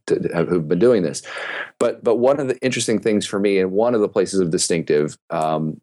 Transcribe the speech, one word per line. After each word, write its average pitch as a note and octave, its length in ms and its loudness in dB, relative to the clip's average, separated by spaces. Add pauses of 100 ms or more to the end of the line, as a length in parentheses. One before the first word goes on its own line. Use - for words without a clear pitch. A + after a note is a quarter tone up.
to, - 80 2 (320)
who've E2+ 200 0
been F2 120 0
doing A2+ 240 4
this. D2 180 -6 (560)
But, A#2 280 -4
but A#2 120 4
one C3 220 4
of C#3 80 -2
the B2+ 140 -2
interesting B2 380 0
things G#2 260 0
for - 120 -4
me, G2 220 2
and F#2 140 0
one A2+ 220 2
of A2 60 2
the G2+ 60 4
places F#2+ 320 0
of F2+ 100 2
distinctive, D#2 680 0 (120)
um, D#2 540 -2